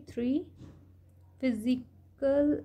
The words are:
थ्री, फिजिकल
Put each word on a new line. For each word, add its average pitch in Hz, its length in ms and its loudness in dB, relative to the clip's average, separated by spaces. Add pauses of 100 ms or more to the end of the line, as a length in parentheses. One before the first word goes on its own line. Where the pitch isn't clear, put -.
थ्री, 254 300 -2 (1000)
फिजिकल 262 1200 0